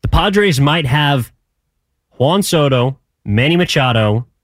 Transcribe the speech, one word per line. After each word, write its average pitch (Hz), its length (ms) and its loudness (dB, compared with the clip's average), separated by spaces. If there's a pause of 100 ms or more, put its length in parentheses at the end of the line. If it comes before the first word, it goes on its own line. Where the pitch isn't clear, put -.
The - 60 -6
Padres 190 520 0
might 147 280 0
have 143 440 0 (840)
Juan 165 240 0
Soto, 135 560 0 (280)
Manny 127 320 0
Machado, 120 680 0 (180)